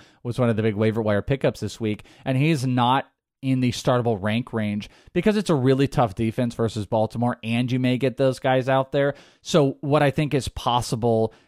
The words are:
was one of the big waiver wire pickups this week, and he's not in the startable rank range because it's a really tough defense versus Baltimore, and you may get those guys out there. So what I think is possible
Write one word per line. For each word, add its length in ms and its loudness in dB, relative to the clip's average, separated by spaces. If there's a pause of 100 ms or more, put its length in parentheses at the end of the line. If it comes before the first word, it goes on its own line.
(220)
was 160 -8
one 100 2
of 80 0
the 60 -2
big 140 0
waiver 260 0
wire 200 0
pickups 380 -2
this 200 -8
week, 240 -4 (200)
and 140 0
he's 280 2
not 400 2 (360)
in 180 0
the 120 2
startable 480 0
rank 340 -4
range 340 -4 (240)
because 240 2
it's 140 -2
a 40 4
really 320 2
tough 280 0
defense 400 -2
versus 320 -4
Baltimore, 580 -2
and 260 -2
you 80 0
may 200 0
get 180 -2
those 220 2
guys 320 0
out 220 0
there. 220 0 (280)
So 400 2
what 200 2
I 80 4
think 220 -2
is 160 -2
possible 840 0 (140)